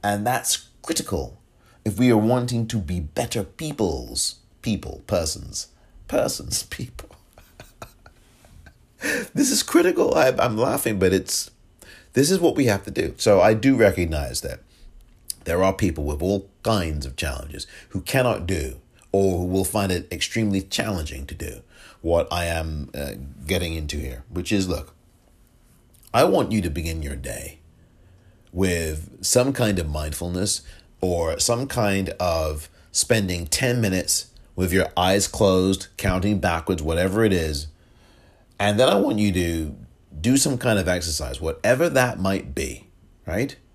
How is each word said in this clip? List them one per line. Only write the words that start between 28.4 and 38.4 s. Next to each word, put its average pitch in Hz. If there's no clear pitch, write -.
with 85
some 123
kind 107
of 80
mindfulness 82
or 85
some 120
kind 98
of 80
spending 90
ten 123
minutes 92
with 90
your 90
eyes 95
closed, 95
counting 95
backwards, 85
whatever 90
it 104
is. 78